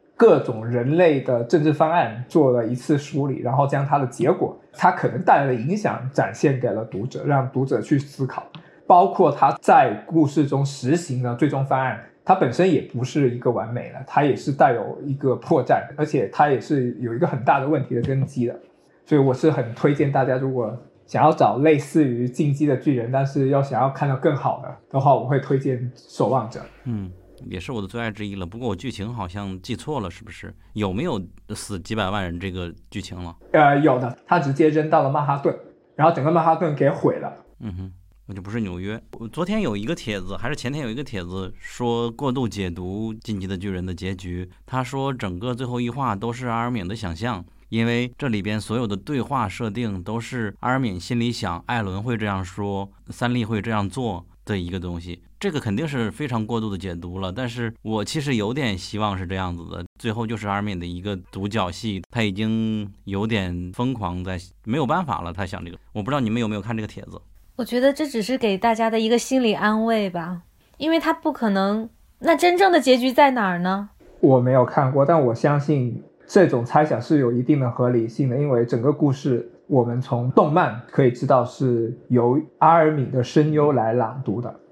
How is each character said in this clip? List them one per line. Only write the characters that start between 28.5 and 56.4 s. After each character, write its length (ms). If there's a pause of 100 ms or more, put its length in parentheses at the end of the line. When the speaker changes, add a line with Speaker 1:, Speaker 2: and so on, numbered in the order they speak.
Speaker 2:
过 100
我 80
剧 140
情 240
好 120
像 360
记 120
错 260
了， 100
是 120
不 80
是？ 220 (220)
有 180
没 120
有 180 (320)
死 260
几 140
百 160
万 140
人 140
这 120
个 200 (200)
剧 100
情 220
了？ 120 (180)
Speaker 1:
呃， 260
有 200
的， 280
他 120
直 140
接 160
扔 220
到 120
了 60
曼 160
哈 140
顿， 180 (380)
然 120
后 80
整 80
个 80
曼 140
哈 120
顿 180
给 160
毁 300
了。 120 (280)
Speaker 2:
嗯 140
哼， 180 (340)
那 80
就 60
不 100
是 100
纽 180
约。 220 (180)
我 100
昨 160
天 160
有 160
一 80
个 100
帖 260
子， 160
还 120
是 60
前 180
天 120
有 60
一 40
个 80
帖 200
子 360
说 540
过 180
度 180
解 220
读 440
《进 260
击 60
的 100
巨 120
人》 160
的 80
结 220
局， 340 (160)
他 180
说 300
整 260
个 160
最 120
后 140
一 100
话 240
都 180
是 140
阿 120
尔 120
敏 160
的 80
想 200
象， 300 (240)
因 160
为 320
这 120
里 120
边 200
所 160
有 100
的 100
对 240
话 280
设 200
定 340
都 180
是 400
阿 100
尔 80
敏 200
心 200
里 140
想 340
艾 160
伦 200
会 140
这 100
样 180
说， 440 (200)
三 260
笠 100
会 160
这 100
样 180
做 360 (200)
的 120
一 140
个 80
东 220
西。 200 (200)
这 100
个 80
肯 180
定 100
是 220
非 200
常 180